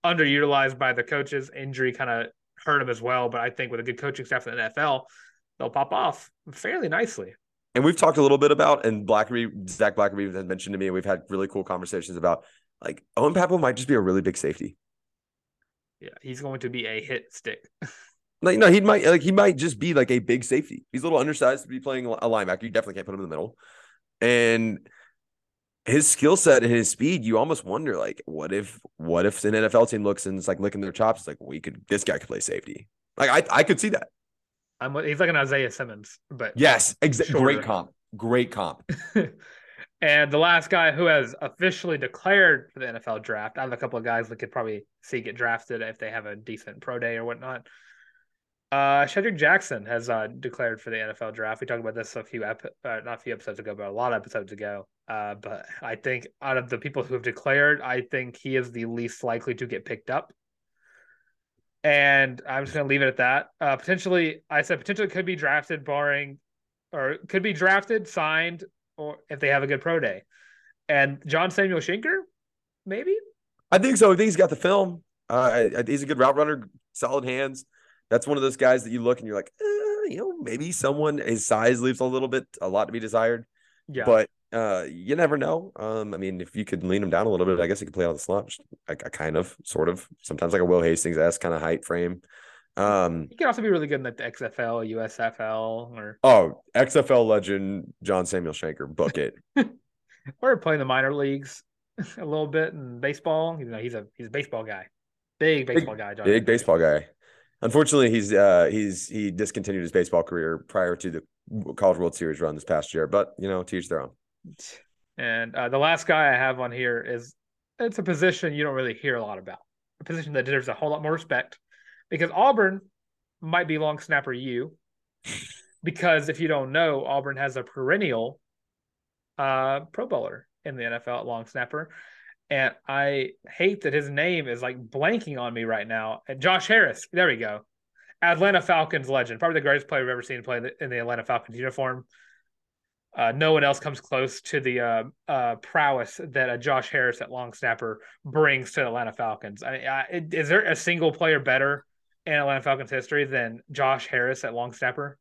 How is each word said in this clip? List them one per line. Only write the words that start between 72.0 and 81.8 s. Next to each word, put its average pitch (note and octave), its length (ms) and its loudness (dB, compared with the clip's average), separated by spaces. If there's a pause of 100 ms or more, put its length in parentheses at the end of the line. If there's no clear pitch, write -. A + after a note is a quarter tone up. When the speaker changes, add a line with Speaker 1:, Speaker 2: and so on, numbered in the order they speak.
Speaker 1:
maybe? C4 300 -2 (560)
Speaker 2:
I F#3+ 80 6
think B3+ 180 2
so. G#3 140 10
I F3+ 40 8
think G#3+ 100 4
he's G3 100 2
got F3+ 160 4
the - 40 -2
film. F#3 480 0 (240)
Uh, A#2+ 480 2
I, A#2 40 -2
I, A#2+ 60 -2
he's C#3 180 -2
a - 20 -8
good C3+ 140 -4
route C3+ 160 6
runner, D3 340 0 (240)
solid C3+ 320 -4
hands. C3 400 -6 (460)
That's A#2+ 160 2
one C#3+ 100 2
of C3+ 60 0
those C3 120 0
guys B2+ 280 4
that A2+ 80 -10
you A#2+ 100 -4
look B2 160 2
and A2+ 80 -14
you're G#2+ 100 -6
like, G2 240 -6
"Uh, G#4 480 -2
you E3+ 100 -8
know, F4 200 -8
maybe E3 340 -6
someone, D3 460 -2
his A2+ 300 -2
size A#2 340 2